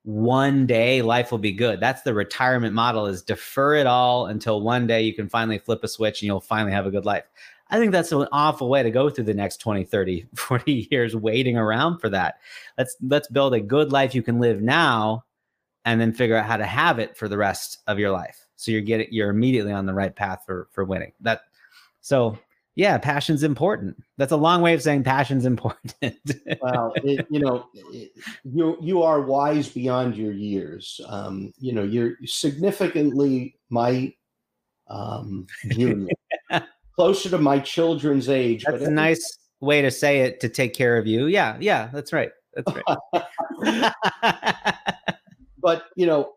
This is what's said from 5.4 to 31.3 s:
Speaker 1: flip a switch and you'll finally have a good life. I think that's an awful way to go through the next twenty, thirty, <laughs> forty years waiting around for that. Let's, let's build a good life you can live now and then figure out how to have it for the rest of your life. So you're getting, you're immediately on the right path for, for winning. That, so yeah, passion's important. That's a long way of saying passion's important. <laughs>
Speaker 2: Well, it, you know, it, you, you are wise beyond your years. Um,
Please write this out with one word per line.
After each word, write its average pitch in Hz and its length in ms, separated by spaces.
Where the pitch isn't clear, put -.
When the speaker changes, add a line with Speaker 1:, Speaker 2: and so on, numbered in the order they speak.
Speaker 1:
flip - 260
a 104 40
switch 107 340
and 104 40
you'll 98 140
finally 107 320
have 98 140
a 98 40
good 98 140
life. 101 200
I 214 60
think 220 140
that's 170 180
an 143 220
awful 147 360
way 135 140
to 113 80
go 135 200
through 123 140
the 104 100
next 101 240
twenty, 101 260
thirty, 92 460
<laughs> - 40
forty 123 560
years 117 240
waiting 117 420
around 120 420
for 113 100
that. 92 320
Let's, - 240
let's 143 260
build 135 260
a 113 60
good 135 320
life 135 220
you 123 80
can 117 180
live 117 220
now 117 640
and 117 160
then 113 120
figure 113 240
out 107 100
how 113 100
to 104 100
have 131 320
it - 180
for 107 120
the 101 100
rest 98 480
of 101 120
your 101 120
life. - 360
So - 160
you're 107 80
getting, 110 300
you're 107 200
immediately 110 420
on 98 140
the 95 80
right 98 200
path 95 320
for, 90 260
for 98 120
winning. 92 360
That, 113 220
so 117 380
yeah, 185 240
passion's 143 440
important. 147 600
That's 135 160
a 156 40
long 170 260
way 170 120
of 143 80
saying 143 220
passion's 135 400
important. 120 480
<laughs> 120 140
Speaker 2:
Well, 123 340
it, 135 340
you 147 100
know, 127 320
it, - 400
you, 160 380
you 170 200
are 156 200
wise 139 480
beyond 127 440
your 107 180
years. 95 760
Um, 98 500